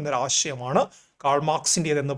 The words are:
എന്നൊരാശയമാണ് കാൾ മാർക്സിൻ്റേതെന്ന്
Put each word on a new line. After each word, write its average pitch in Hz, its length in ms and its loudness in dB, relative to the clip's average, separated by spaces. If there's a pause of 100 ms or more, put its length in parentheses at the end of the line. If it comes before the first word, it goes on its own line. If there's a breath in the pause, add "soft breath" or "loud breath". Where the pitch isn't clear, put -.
എന്നൊരാശയമാണ് 135 800 0 (420 soft breath)
കാൾ 139 140 4 (100)
മാർക്സിൻ്റേതെന്ന് 151 680 0